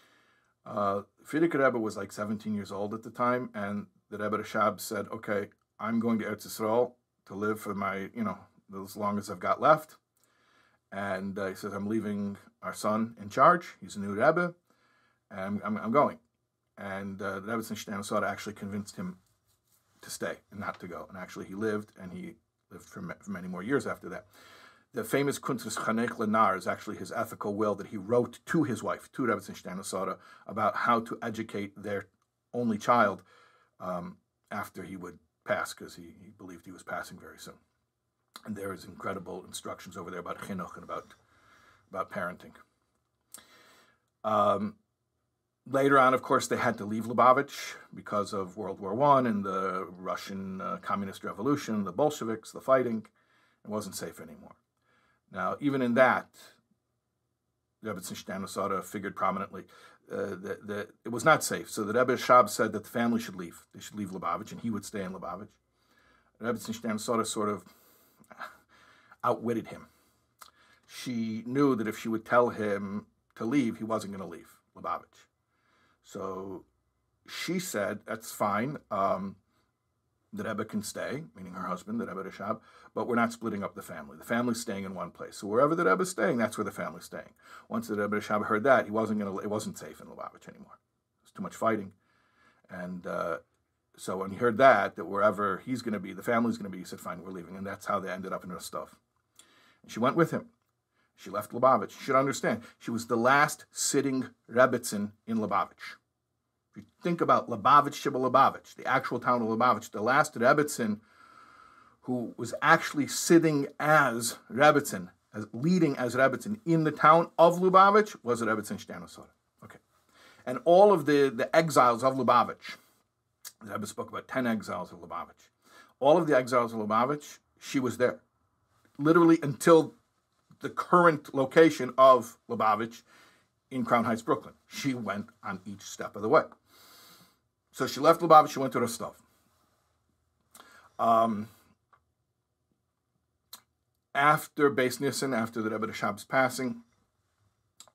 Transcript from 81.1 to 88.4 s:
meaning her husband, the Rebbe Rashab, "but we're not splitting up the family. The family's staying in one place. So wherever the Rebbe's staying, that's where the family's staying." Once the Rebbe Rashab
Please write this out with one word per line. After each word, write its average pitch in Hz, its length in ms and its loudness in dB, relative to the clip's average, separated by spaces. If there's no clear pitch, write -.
meaning 92 160 -16
her 90 140 -8
husband, 104 340 -6
the 95 60 -4
Rebbe 95 180 -8
Rashab, 98 360 -8
"but 110 120 -4
we're 120 80 -2
not 117 160 2
splitting 104 320 -6
up 92 120 -6
the 98 80 -14
family. 76 340 -16
The 80 80 -20
family's 120 340 -2
staying 98 260 -8
in 95 100 -10
one 90 160 -10
place. - 260 -16
So 101 120 -10
wherever 139 260 4
the 170 100 0
Rebbe's 185 240 2
staying, 185 300 0
that's 107 180 -2
where 107 80 -2
the 98 60 -6
family's 85 340 -10
staying." - 300 -16
Once 113 200 -6
the 104 80 -4
Rebbe 104 240 0
Rashab 104 260 -2